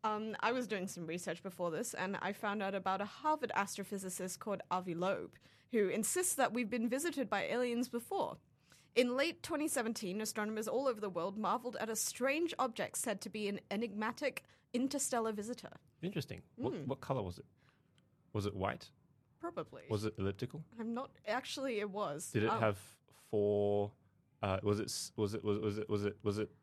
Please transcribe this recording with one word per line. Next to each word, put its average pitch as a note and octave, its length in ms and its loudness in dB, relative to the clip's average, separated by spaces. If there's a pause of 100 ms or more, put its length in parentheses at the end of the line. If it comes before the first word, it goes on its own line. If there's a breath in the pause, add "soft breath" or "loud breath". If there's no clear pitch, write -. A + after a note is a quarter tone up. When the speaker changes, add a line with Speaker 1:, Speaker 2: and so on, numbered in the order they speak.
Speaker 1:
um, G#3+ 360 0
I A3+ 120 4
was B3+ 140 2
doing F#3+ 220 0
some F3 180 -6
research E3+ 360 -4
before F3+ 280 -2
this, E3 240 -2
and F#3+ 260 -2
I G3+ 140 0
found G#3 280 -2
out G3 120 0
about F#3+ 260 0
a G3+ 60 0
Harvard D4+ 500 0
astrophysicist F#3+ 800 -2
called G3 220 -2 (100)
Avi F3+ 240 2
Loeb, F3 360 0 (420 loud breath)
who G#3 160 6
insists A3+ 460 2
that A#3+ 180 4
we've A#3 160 0
been A#3 180 2
visited C#4 440 0
by G3+ 140 2
aliens A#3+ 440 2
before. - 480 -2 (580 soft breath)
In B3 220 6
late E4 260 2
twenty D#4 260 0
seventeen, G#3+ 520 -2
astronomers G#3+ 480 -2
all C4+ 180 2
over A#3 140 2
the G#3 80 -2
world F#3 300 -2
marveled A3+ 420 0
at A3+ 80 -2
a A3 80 -2
strange C#4+ 600 0
object A#3 400 0
said G3+ 240 -2
to G3+ 80 -8
be G#3+ 180 -2
an G3+ 100 -2 (120)
enigmatic A3 760 -2 (300 soft breath)
interstellar B3+ 580 2
visitor. G#3+ 380 -6 (320)
Speaker 2:
Interesting. F3 400 -4 (140)
What, - 180 0
Speaker 1:
Mm. E3 120 -4
Speaker 2:
what C3 140 -2
color C3 220 0
was F2+ 160 -4
it? - 80 -16 (880 soft breath)
Was G#2 100 0
it G2+ 100 0
white? F#2 360 -2 (500)
Speaker 1:
Probably. F3+ 480 -8
Speaker 2:
Was G#2+ 160 0
it G#2+ 140 -2
elliptical? G2 440 -2 (160)
Speaker 1:
I'm A3+ 140 -4
not, B3 180 -6 (160)
actually, B3+ 540 -2
it G#3+ 80 -2
was. F#3 440 -4
Speaker 2:
Did G#2+ 120 4
it A2 60 4
Speaker 1:
Um, A2+ 100 2
Speaker 2:
have G#2+ 180 4 (520)
four, G2+ 640 4 (500)
uh, G2 200 2
was G#2 160 6
it, G#2+ 120 0
s-, - 260 -6
was G#2 160 2
it, A2 100 -4
was, G#2 160 2
was G#2+ 200 0
it, G#2+ 100 -4
was G#2 160 2
it, G2+ 180 0
was G#2 160 0
it G#2+ 120 -2 (120)